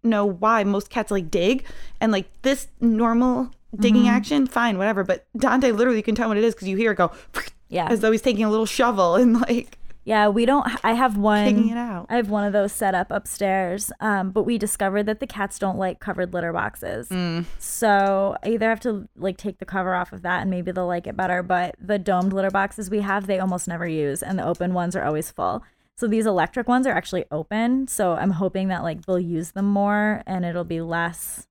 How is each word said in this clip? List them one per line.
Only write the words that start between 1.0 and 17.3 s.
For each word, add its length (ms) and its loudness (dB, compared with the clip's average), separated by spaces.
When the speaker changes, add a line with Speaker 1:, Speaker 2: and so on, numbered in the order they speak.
Speaker 1:
like, 180 -2
dig. 340 2
And, 100 2
like, 180 0
this 240 0
normal 680 2
digging 260 6
Speaker 2:
Mm-hmm. 140 6
Speaker 1:
action, 320 2
fine, 280 0
whatever. 280 0
But 220 -2
Dante, 340 4
literally, 280 2
you 40 -2
can 140 0
tell 120 0
what 80 0
it 80 4
is 120 2
'cause 120 -10
you 80 -2
hear 140 2
it 60 0
go 160 2
Speaker 2:
Yeah. 200 -2
Speaker 1:
as 120 2
though 100 4
he's 120 2
taking 220 2
a 60 2
little 160 2
shovel 480 2
and, 280 6
like, 360 -2
Speaker 2:
Yeah, 220 4
we 200 2
don't, 200 4
I 100 2
have 220 2
one, 280 4
Speaker 1:
digging 240 4
it 100 -2
out. 320 -6
Speaker 2:
I 60 0
have 120 0
one 140 0
of 100 0
those 200 2
set 200 0
up 200 -2
upstairs, 880 -2
um, 320 0
but 100 2
we 160 0
discovered 460 -2
that 160 -4
the 80 -6
cats 320 -6
don't 180 -2
like 220 -4
covered 340 -6
litter 180 -4
boxes. 560 -6
Speaker 1:
Mm. 360 -4